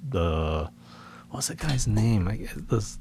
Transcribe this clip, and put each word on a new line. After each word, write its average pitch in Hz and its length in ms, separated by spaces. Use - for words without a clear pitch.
the, 80 600
what's - 180
that 160 100
guy's 135 280
name? 107 400
I, 107 300
this, - 440